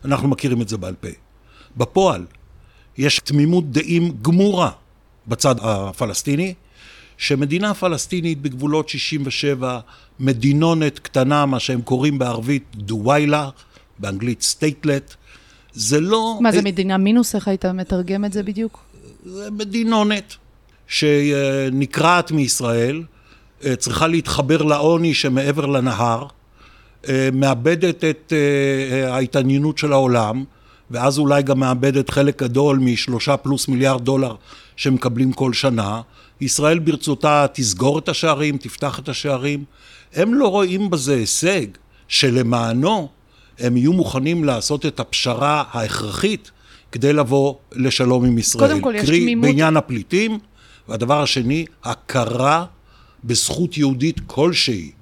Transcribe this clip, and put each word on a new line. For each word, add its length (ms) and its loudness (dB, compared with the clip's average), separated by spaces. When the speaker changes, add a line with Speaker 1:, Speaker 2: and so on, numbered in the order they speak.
Speaker 1:
אנחנו 220 0
מכירים 340 0
את 80 -4
זה 80 -6
בעל 220 -8
פה. 80 -12
בפועל, 480 0
יש 220 0
תמימות 520 2
דעים 400 0
גמורה 500 2
בצד 340 2
הפלסטיני, 920 -2
שמדינה 560 0
פלסטינית 680 -4
בגבולות 480 -2
שישים 360 -6
ושבע, 540 -4
מדינונת 800 2
קטנה, 460 0
מה 140 -2
שהם 220 -4
קוראים 380 0
בערבית 440 -2
דוויילה, 760 0
באנגלית 420 -6
סטייטלט, 760 -2
זה 260 0
לא 420 -2
Speaker 2:
מה 100 6
זה 60 4
Speaker 1:
אה, 60 4
Speaker 2:
מדינה 340 0
מינוס? 380 2
איך 120 -2
היית 180 -2
מתרגם 600 -4
את 80 -6
זה 100 -4
בדיוק? 360 -6
Speaker 1:
זה 260 -14
מדינונת 840 0
שנקרעת 1400 2
מישראל, 720 0
אה, 100 0
צריכה 320 -2
להתחבר 540 0
לעוני 520 2
שמעבר 520 0
לנהר, 640 0
אה, 240 2
מאבדת 720 0
את, 320 -4
אה, 800 0
ההתעניינות 640 0
של 160 0
העולם, 500 2
ואז 280 0
אולי 240 4
גם 160 2
מאבדת 500 0
חלק 340 2
גדול 360 2
משלושה 580 0
פלוס 300 -2
מיליארד 380 0
דולר 300 0
שמקבלים 580 0
כל 200 -2
שנה. 480 -2
ישראל 380 0
ברצותה 760 2
תסגור 460 0
את 100 -6
השערים, 480 0
תפתח 420 -8
את 100 -12
השערים. 540 -4
הם 200 2
לא 140 4
רואים 420 0
בזה 260 0
הישג 500 0
שלמענו 1000 0
הם 180 0
יהיו 160 4
מוכנים 500 0
לעשות 420 -2
את 140 -4
הפשרה 720 -2
ההכרחית 800 -4
כדי 220 2
לבוא 420 2
לשלום 540 2
עם 120 4
ישראל. 300 2
Speaker 2:
קודם 140 2
כל, 140 0
יש 100 0
Speaker 1:
קרי, 160 4
Speaker 2:
תמימות 240 2
Speaker 1:
בעניין 320 4
הפליטים, 600 -2
והדבר 340 0
השני, 440 0
הכרה 840 0
בזכות 540 -2
יהודית 500 0
כלשהי 640 -2